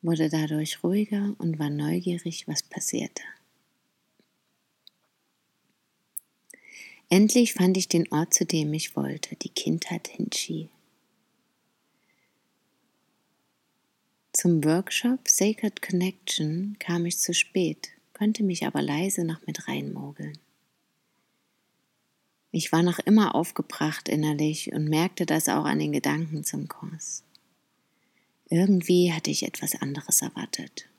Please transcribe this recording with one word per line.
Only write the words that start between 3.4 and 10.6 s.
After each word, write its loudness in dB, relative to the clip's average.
Endlich 6
fand 6
ich 0
den 2
Ort, 2
zu 4
dem 0
ich -4
wollte, -6
die -10
Kindheit -4
Hinchi. -6